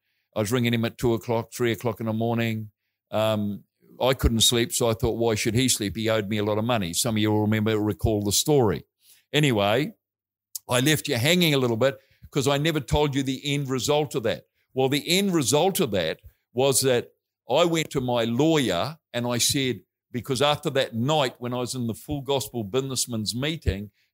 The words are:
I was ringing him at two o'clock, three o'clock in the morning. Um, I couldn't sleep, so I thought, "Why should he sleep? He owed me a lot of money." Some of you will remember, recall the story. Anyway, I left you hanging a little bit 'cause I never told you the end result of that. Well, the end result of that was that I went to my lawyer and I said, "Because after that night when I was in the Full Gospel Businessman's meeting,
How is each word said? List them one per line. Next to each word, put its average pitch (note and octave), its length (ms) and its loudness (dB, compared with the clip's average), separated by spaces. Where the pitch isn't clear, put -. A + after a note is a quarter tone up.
I - 20 -2
was G#2+ 140 0
ringing A#2+ 220 0
him A2+ 100 0
at A#2 120 -4
two A#2+ 160 2
o'clock, A2+ 400 -2
three A#2+ 200 0
o'clock A2 260 -4
in A#2 80 -6
the A2 60 -2
morning. A2+ 580 -2
Um, G#2+ 540 -2
I B2 140 4
couldn't A2+ 280 2
sleep, A#2 300 2
so A#2+ 160 0
I A2+ 60 2
thought, A2 220 -2
"Why A2+ 180 0
should G#2 200 -2
he B2+ 140 4
sleep? G2+ 280 -2
He A2 120 -2
owed A2 200 0
me G#2+ 100 -2
a G#2 60 -2
lot G#2 140 0
of A2 60 -2
money." G#2+ 280 -2
Some A2 240 -2
of - 20 0
you G#2+ 140 2
will G#2+ 80 2
remember, G#2+ 400 0
recall G#2+ 420 -2
the G#2 80 -2
story. A2 540 2
Anyway, C3 600 2
I B2 100 2
left D3 300 2
you C3+ 80 0
hanging D#3+ 360 4
a C#3 60 2
little A#2+ 180 2
bit C3+ 220 2
'cause C3+ 160 0
I C#3+ 120 2
never D#3 200 0
told D3 380 0
you C3+ 80 0
the C3 200 -4
end C#3+ 240 -2
result C#3 460 0
of C3 80 -2
that. G#2 240 -4
Well, C3 160 2
the C3+ 200 -2
end F#3+ 260 2
result D#3 460 2
of C#3 100 0
that F2 300 -2
was C3 300 2
that B2 280 0
I D#3 140 4
went E3 280 0
to C3+ 100 -2
my A#2+ 220 0
lawyer B2 720 2
and A#2+ 120 -4
I A#2+ 120 -2
said, B2+ 420 0
"Because B2 300 -2
after D3 280 2
that C3 240 -2
night B2+ 440 0
when B2 160 -6
I B2 60 -4
was B2 140 -6
in B2 120 -4
the A2 80 -2
Full D3 260 -8
Gospel B2+ 420 -2
Businessman's A2+ 720 -4
meeting, A#2 560 -4